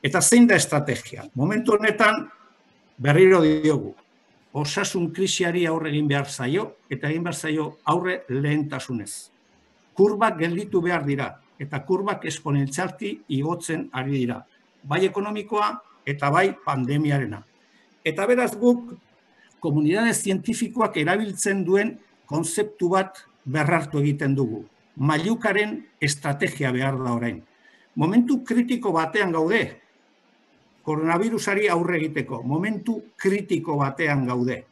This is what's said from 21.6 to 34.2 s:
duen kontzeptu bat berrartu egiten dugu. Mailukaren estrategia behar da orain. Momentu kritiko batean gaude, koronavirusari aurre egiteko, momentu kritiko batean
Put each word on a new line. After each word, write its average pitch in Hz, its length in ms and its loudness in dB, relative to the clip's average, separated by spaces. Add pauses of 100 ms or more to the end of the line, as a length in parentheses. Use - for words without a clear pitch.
duen 202 300 2 (320)
kontzeptu 170 600 -2
bat 190 320 0 (240)
berrartu 151 560 0
egiten 143 340 2
dugu. 110 280 -2 (340)
Mailukaren 202 800 0 (240)
estrategia 143 680 -2
behar 131 320 -2
da 120 100 -2
orain. 117 300 -4 (560)
Momentu 240 480 2
kritiko 240 480 0
batean 170 400 0
gaude, 165 260 2 (1200)
koronavirusari 196 840 0
aurre 170 300 2
egiteko, 139 440 -4
momentu 190 520 -2 (240)
kritiko 190 580 0
batean 139 500 0